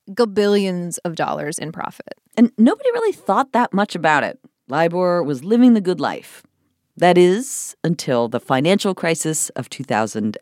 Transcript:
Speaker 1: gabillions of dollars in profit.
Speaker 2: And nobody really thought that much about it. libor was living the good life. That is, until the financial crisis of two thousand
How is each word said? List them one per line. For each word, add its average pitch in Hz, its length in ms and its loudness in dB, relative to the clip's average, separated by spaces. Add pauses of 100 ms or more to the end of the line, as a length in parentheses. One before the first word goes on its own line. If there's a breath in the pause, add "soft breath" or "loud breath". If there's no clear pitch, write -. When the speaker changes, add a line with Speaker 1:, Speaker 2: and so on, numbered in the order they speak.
(100)
Speaker 1:
gabillions 196 920 0
of 165 100 -6
dollars 147 440 -4
in 160 140 -8
profit. - 420 -12 (220)
Speaker 2:
And 233 220 2
nobody 370 340 2
really 453 200 -2
thought 214 400 -2
that 233 200 0
much 202 220 -2
about 156 300 2
it. - 140 -6 (300)
libor 170 540 0
was 135 220 -4
living 233 300 6
the 214 60 4
good 185 200 -2
life. - 420 -6 (540)
That 175 220 6
is, 185 680 2
until 123 440 0
the 117 120 -4
financial 185 540 0
crisis 160 560 -4
of - 180 -10
two - 160 -12
thousand 107 580 -2